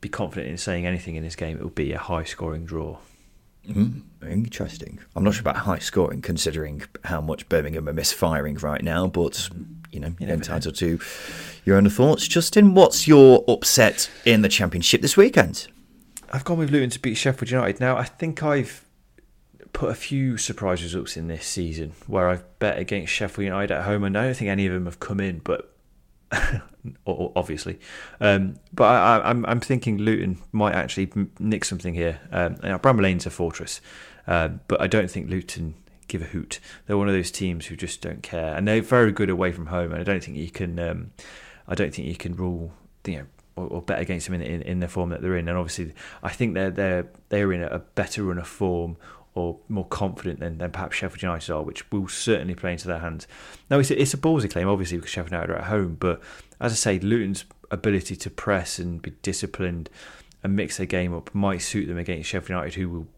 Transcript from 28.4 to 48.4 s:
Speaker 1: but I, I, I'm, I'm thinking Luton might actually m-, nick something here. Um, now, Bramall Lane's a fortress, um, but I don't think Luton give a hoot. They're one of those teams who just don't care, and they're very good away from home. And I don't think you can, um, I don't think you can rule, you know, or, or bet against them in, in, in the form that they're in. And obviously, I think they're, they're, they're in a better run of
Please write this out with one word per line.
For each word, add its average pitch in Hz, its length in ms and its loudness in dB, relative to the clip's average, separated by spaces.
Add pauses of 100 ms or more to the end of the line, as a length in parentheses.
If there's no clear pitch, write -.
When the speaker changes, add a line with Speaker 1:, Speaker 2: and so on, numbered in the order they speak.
Speaker 1:
but - 120 6
I, 110 340 8
I, 101 120 0
I'm, 120 160 0
I'm 120 140 0
thinking 120 380 0
Luton 92 400 0 (140)
might 104 220 2
actually 90 400 -2
m-, 101 240 -2
nick 107 260 -2
something 90 300 -6
here. 85 260 -2 (120)
Um, 87 300 -2
now, 92 160 -4
Bramall 123 240 4
Lane's 92 240 2
a 85 40 -8
fortress, - 500 -6 (460)
um, 85 420 0
but - 120 2
I - 60 0
don't 95 240 0
think - 200 -8
Luton 85 440 -6 (340)
give 82 140 -6
a 82 40 -8
hoot. - 340 -8 (260)
They're 104 120 0
one 101 100 2
of 98 60 2
those 90 160 0
teams 87 360 -4
who 80 100 -12
just - 240 -10
don't - 220 -10
care, 80 320 -6
and 90 120 0
they're 110 160 2
very 120 300 6
good 98 180 0
away 90 220 0
from 87 140 -10
home. 87 260 -4
And 80 80 -6
I 90 40 -6
don't 95 180 -2
think 71 140 -12
you 82 140 -8
can, 85 280 -6
um, 85 320 -6 (580)
I - 60 -4
don't 90 200 -2
think 65 140 -8
you 87 80 -6
can 87 180 -8
rule, 87 380 -6 (340)
you 85 120 -6
know, 69 80 -14 (300)
or, 90 100 -8
or 80 160 -8
bet - 180 -4
against 87 260 -4
them 92 80 -6
in, 87 80 -4
in, 80 200 -6
in 90 180 -4
the 87 80 -2
form 87 220 -4
that 85 120 -6
they're 90 140 -2
in. 85 120 -4
And 87 100 -2
obviously, 82 340 -6 (300)
I - 80 -6
think 113 240 -2
they're, 95 160 -2
they're, 90 360 -2 (220)
they're 101 240 2
in 87 100 -2
a 82 180 -6
better - 440 -6
run 90 140 -2
of 82 100 -10